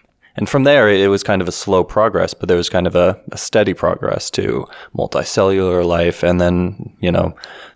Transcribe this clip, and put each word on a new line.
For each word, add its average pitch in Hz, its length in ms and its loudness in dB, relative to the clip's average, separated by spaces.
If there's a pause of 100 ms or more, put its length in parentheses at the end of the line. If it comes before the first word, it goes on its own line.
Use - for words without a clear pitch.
(360)
And - 120 -4
from 139 160 0
there, 135 260 4
it 98 180 4
was 98 160 2
kind 95 180 0
of 87 60 -2
a 87 40 -6
slow 92 320 0
progress, 92 500 0
but - 140 -8
there 90 100 4
was 87 120 -2
kind 90 180 0
of 95 80 -2
a, 90 240 2 (120)
a - 60 -12
steady 104 360 0
progress - 580 -4
to 60 360 -4 (280)
multicellular 95 920 0
life 85 380 0
and 87 160 2
then, 90 600 -2
you 90 120 0
know, 87 240 -2 (400)